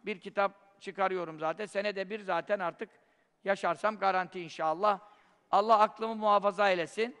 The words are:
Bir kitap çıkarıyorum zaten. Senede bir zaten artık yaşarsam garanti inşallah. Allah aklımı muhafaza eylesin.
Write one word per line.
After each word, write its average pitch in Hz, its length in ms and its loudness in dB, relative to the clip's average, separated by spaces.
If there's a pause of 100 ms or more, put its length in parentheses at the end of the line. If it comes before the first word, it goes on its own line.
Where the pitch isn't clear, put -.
Bir 196 140 -6
kitap - 640 -4
çıkarıyorum 185 580 -4
zaten. 165 260 -4
Senede 196 440 -4
bir 214 100 -8
zaten 190 400 -2
artık 175 300 -6 (540)
yaşarsam 196 540 -2
garanti 185 440 -2
inşallah. 170 580 0 (520)
Allah 208 280 6
aklımı 220 360 0
muhafaza 202 540 4
eylesin. 185 500 -2